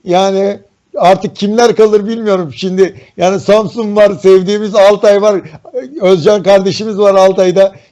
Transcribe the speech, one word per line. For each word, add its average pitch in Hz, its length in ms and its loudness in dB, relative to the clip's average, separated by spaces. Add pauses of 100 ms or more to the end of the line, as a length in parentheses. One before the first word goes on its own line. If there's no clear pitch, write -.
yani 196 560 -2 (360)
artık 190 400 0
kimler 220 400 0
kalır 214 320 2
bilmiyorum 202 480 -4
şimdi. 185 400 -2 (220)
Yani 185 220 -2
Samsun 208 560 -2
var, 208 140 4
sevdiğimiz 190 680 0
Altay 202 460 4
var, 208 200 0 (600)
Özcan 190 420 0
kardeşimiz 196 540 0
var 196 180 2
Altay'da. 190 600 2 (160)